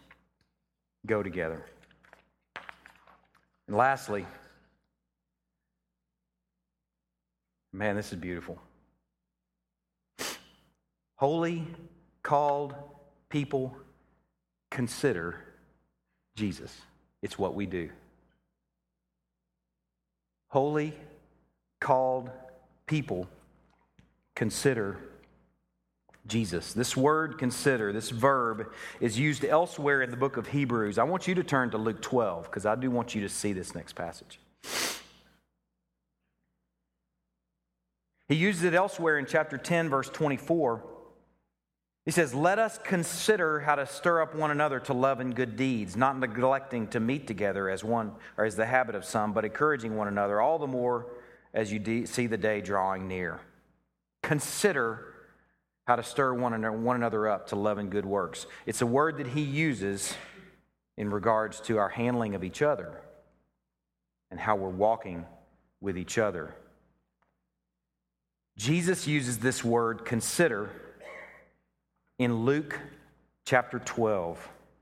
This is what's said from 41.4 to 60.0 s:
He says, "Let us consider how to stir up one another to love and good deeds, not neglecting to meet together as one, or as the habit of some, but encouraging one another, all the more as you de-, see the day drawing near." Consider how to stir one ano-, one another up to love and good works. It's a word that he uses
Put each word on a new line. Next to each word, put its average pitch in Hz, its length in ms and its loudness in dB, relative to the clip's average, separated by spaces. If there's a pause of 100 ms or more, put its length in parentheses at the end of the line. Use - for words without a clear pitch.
He 160 60 0
says, 151 220 4
"Let 175 260 4
us 220 200 0
consider 170 840 0
how 147 140 2
to 139 100 0
stir 170 360 2
up 156 140 -2
one 156 160 0
another 147 300 2
to 139 120 -4
love 127 280 2
and 127 120 -2
good 113 220 -2
deeds, 110 400 0
not 131 220 2
neglecting 127 720 0
to 120 100 -2
meet 135 280 -2
together 98 420 -2
as 95 120 -4
one, 110 320 -2 (240)
or 107 60 2
as 101 140 0
the 110 80 2
habit 123 280 2
of 98 120 -6
some, 107 260 0
but 107 140 2
encouraging 117 500 0
one 104 140 -2
another, 101 320 2
all 156 180 2
the 147 80 -4
more 123 420 -2 (440)
as 110 180 -2
you 107 80 -2
de-, 113 260 -2
see 120 220 0
the 107 100 0
day 104 220 0
drawing 95 480 0
near." 90 320 -4 (840)
Consider 139 920 0 (720)
how 123 80 4
to 117 80 -2
stir 131 300 0
one 120 200 0
ano-, 110 200 0
one 120 240 0
another 110 280 0
up 101 220 0
to - 80 -4
love 101 220 0
and 101 120 -6
good 98 160 -2
works. 98 420 -4 (180)
It's - 160 -4
a 123 40 4
word 143 320 4
that 139 100 -6
he 143 140 -2
uses 135 720 -2 (840)